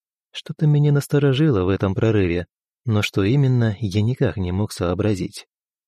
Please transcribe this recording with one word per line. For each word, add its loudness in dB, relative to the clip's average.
Что-то -4
меня 4
насторожило 2
в 0
этом 0
прорыве, 0
но 0
что -2
именно, 2
я -2
никак -2
не -4
мог -4
сообразить. -4